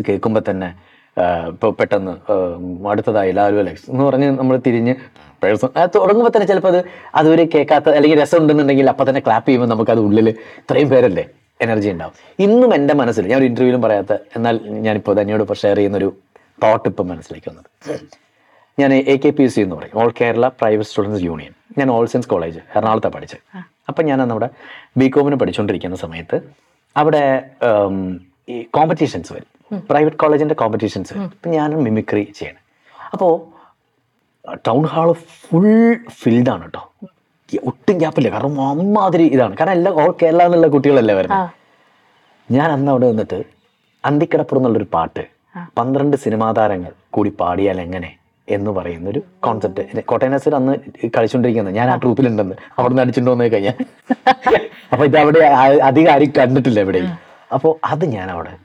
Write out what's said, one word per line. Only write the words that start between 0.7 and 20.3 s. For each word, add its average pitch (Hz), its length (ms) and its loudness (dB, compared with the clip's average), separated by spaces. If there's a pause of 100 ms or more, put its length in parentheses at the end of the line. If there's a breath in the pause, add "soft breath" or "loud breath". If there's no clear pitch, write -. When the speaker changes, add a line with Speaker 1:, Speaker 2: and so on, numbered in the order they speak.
Speaker 1:
ആ, 87 280 -2
ഇപ്പൊ 95 240 -4
പെട്ടെന്ന്, 98 400 -2
ആ, 90 800 -6
അടുത്തതായി 104 420 -2
ലാലു 101 260 0
അലക്സ് 95 340 -6
എന്ന് 127 120 0
പറഞ്ഞ് 135 360 0
നമ്മൾ 131 180 0
തിരിഞ്ഞ് 120 380 0 (480 soft breath)
പേഴ്സൺ, 107 340 0
ആ, 170 80 2
തുടങ്ങുമ്പോ 208 500 2
തന്നെ 202 120 2
ചിലപ്പോ 185 220 2
അത് 180 160 2 (300 loud breath)
അതുവരെ 160 300 4
കേൾക്കാത്ത 147 440 2
അല്ലെങ്കിൽ 151 320 4
രസം 143 160 2
ഉണ്ടെന്നുണ്ടെങ്കിൽ 143 520 4
അപ്പൊ 135 200 0
തന്നെ 135 100 0
clap 113 300 0
ചെയ്യുമ്പോ 120 260 2
നമുക്കത് 113 240 2
ഉള്ളിൽ 110 300 2
ഇത്രയും 131 600 -2
പേരല്ലേ 120 360 2 (360)
എനർജി 107 280 -2
ഉണ്ടാവും. - 500 -12
ഇന്നും 214 360 4
എൻ്റെ 143 180 2
മനസ്സിൽ, 117 340 0
ഞാൻ 127 120 2
ഒരു 135 60 4
ഇന്റർവ്യൂവിലും 123 360 2
പറയാത്ത, 104 320 0 (220)
എന്നാൽ 117 280 -2
ഞാനിപ്പോ 107 500 -4
ധന്യയോട് 104 300 0
ഇപ്പൊ 101 100 -4
share 101 220 -2
ചെയ്യുന്നൊരു 98 400 0 (480 soft breath)
thought 110 260 2
ഇപ്പം 92 180 -6
മനസ്സിലേക്ക് 80 420 -14
വന്നത്. - 500 -14 (800 soft breath)
ഞാൻ 135 140 2
എ 135 240 2
കെ 147 120 0
പി 139 180 2
സി 113 140 0
എന്ന് 90 140 -4
പറയും, - 240 -8
All - 120 2
Kerala 117 380 0